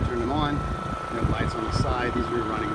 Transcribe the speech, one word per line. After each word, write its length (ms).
turned 160
them 100
on. 220
You 120
know, 80
lights 240
on 100
the 80
side. 420
These 120
are 100
your 80
running 300